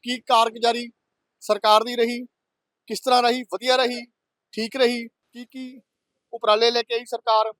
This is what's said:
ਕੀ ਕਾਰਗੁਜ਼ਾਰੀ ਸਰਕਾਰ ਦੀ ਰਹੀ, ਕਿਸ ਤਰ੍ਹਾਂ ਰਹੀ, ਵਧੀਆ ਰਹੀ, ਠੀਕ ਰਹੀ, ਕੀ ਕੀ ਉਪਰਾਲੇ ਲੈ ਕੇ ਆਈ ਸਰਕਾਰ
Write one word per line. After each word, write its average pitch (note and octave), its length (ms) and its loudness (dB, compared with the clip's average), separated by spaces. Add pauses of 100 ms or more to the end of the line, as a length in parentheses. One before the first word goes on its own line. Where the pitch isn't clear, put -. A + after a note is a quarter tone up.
ਕੀ A#3+ 180 -6
ਕਾਰਗੁਜ਼ਾਰੀ A#3 680 0 (500)
ਸਰਕਾਰ G#3+ 440 2
ਦੀ A#3+ 120 -8
ਰਹੀ, A#3+ 280 -2 (600)
ਕਿਸ G#3+ 140 -8
ਤਰ੍ਹਾਂ B3 220 2
ਰਹੀ, B3 200 0
ਵਧੀਆ A#3 340 -2
ਰਹੀ, B3 300 -2 (460)
ਠੀਕ A3 240 -8
ਰਹੀ, A#3+ 320 0
ਕੀ - 360 -20
ਕੀ B3+ 360 -16 (520)
ਉਪਰਾਲੇ A3+ 380 2
ਲੈ A#3+ 120 -2
ਕੇ A#3 120 -6
ਆਈ A#3+ 100 -4
ਸਰਕਾਰ A3 560 -2